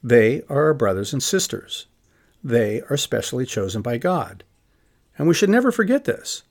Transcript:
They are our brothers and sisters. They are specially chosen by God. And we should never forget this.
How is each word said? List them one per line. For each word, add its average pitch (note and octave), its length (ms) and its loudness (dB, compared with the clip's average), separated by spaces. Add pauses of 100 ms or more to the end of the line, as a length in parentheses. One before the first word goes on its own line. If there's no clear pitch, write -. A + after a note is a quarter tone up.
They A#2+ 480 4
are D3 160 2
our D#3 80 4
brothers G2+ 380 -2
and C3+ 100 -4
sisters. - 640 -6 (560)
They A#2 460 0
are D3 80 -2
specially B2+ 480 -4
chosen G2+ 360 -6
by A#2+ 160 -4
God. C3 460 -4 (760)
And C#3+ 100 0
we E3+ 60 6
should G3+ 160 2
never A#3+ 220 4
forget A#3+ 340 0
this. - 460 -6